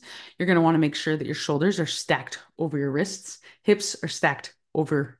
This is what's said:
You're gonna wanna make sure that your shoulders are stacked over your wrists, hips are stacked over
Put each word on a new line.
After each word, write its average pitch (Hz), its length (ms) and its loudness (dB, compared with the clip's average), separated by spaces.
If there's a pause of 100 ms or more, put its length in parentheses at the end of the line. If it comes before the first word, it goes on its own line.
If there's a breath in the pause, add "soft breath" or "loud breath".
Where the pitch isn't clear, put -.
(380 loud breath)
You're 180 100 -2
gonna 175 140 6
wanna 165 160 4
make 151 180 2
sure 156 220 -2
that 151 80 -6
your 151 100 -4
shoulders 165 460 0
are 160 40 0
stacked - 540 -4 (180)
over 151 200 -2
your 139 140 -2
wrists, - 480 -4 (240 soft breath)
hips - 400 0
are 165 40 -4
stacked - 460 -2 (200)
over 147 460 -2